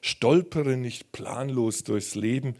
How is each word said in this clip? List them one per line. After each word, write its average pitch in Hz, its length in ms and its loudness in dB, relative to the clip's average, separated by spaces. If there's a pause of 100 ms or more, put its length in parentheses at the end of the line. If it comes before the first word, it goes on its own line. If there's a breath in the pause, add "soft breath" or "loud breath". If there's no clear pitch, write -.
„Stolpere 151 760 2
nicht 123 360 -8
planlos 123 720 -2
durchs 104 320 -4
Leben.“ 120 440 -2